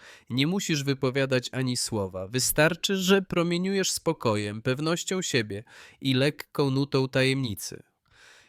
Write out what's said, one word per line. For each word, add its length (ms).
Nie 180
musisz 360
wypowiadać 680
ani 260
słowa. 500
Wystarczy, 680
że 240
promieniujesz 680
spokojem, 720
pewnością 600
siebie 420
i 120
lekką 560
nutą 400
tajemnicy. 760